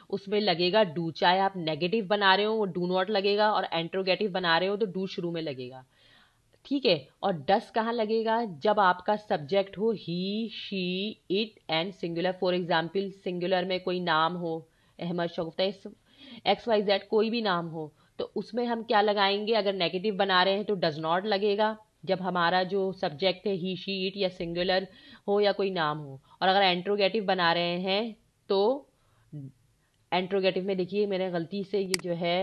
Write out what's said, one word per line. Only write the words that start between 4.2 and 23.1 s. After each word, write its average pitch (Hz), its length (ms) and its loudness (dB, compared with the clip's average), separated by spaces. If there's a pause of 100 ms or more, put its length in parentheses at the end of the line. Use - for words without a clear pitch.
बना 175 260 2
रहे 180 100 0
हो 202 80 -2
तो 196 160 -2
do 190 160 -4
शुरू 175 240 -6
में 165 100 -6
लगेगा, 131 420 -10 (840)
ठीक 269 200 -2
है। 170 200 2 (160)
और 170 240 -2
does 214 240 2
कहाँ 226 220 -2
लगेगा? 226 520 0
जब 202 360 0
आपका 185 420 2
सब्जेक्ट 190 560 -2
हो 220 180 0
he, 175 260 -4 (360)
she, 190 260 -4 (500)
it 220 240 -2 (140)
and 175 240 -2
singular। 175 420 -4
For 180 160 0
example, 180 560 -2 (140)
सिंगुलर 180 400 -2
में 185 180 -4
कोई 180 200 -2
नाम 165 340 2
हो, 165 260 -4 (360)
अहमद, 175 300 -4
शगुफ्ता, 170 360 -4
एक्स, 202 220 -4 (600)
एक्स 208 220 2
वाई 214 140 4
जेड, 196 260 2
कोई 220 220 2
भी 233 120 -2
नाम 175 260 0
हो, 156 240 -10 (260)
तो - 60 -4 (120)
उसमें 220 300 -4
हम 233 160 -2
क्या 208 180 2
लगाएंगे? 208 540 2
अगर 202 200 2
नेगेटिव 180 420 -2
बना 190 260 4
रहे 196 120 4
हैं 208 100 -2
तो 208 120 -2
does 165 240 0
not 170 260 0
लगेगा। 214 500 2 (280)
जब 180 180 0
हमारा 180 420 2
जो 190 300 -2
सब्जेक्ट 185 520 -2